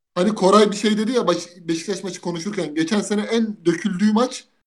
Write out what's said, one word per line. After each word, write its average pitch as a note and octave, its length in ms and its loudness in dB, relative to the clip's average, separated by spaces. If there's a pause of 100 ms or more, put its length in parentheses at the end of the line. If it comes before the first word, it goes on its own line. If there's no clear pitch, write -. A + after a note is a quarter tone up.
(160)
Hani G#3 200 0
Koray G3 360 6
bir - 40 -4
şey G#3+ 220 0
dedi G#3+ 140 -2
ya A3+ 160 0
baş-, F3 200 0 (140)
Beşiktaş E3+ 420 -6
maçı F#3 180 -10
konuşurken. E3+ 540 -6
Geçen E3 260 0
sene G#3 200 -2
en A3 440 -2
döküldüğü F#3 480 2
maç - 340 0 (180)